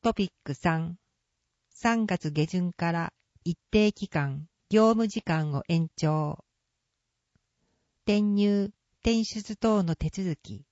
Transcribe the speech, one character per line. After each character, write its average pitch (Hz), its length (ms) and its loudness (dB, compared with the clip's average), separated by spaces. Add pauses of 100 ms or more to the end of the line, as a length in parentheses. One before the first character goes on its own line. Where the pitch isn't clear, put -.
ト 226 120 0
ピ 196 120 0
ッ 175 60 -10 (120)
ク 143 100 -6
三、 165 440 -2 (720)
三 226 360 0
月 180 240 -2
下 151 160 0
旬 180 260 -2
か 170 200 -2
ら 170 220 -4 (300)
一 170 140 -4 (140)
定 214 200 4
期 - 160 -8
間、 143 400 -4 (220)
業 214 220 6
務 226 160 0
時 208 140 -6
間 156 320 -2
を 139 140 -2
延 165 280 0
長。 151 480 -2 (1600)
転 208 160 2
入、 202 500 2 (300)
転 226 220 2
出 214 320 -8
等 214 260 2
の 165 140 0
手 156 140 -2
続 185 260 -4
き。 - 360 -16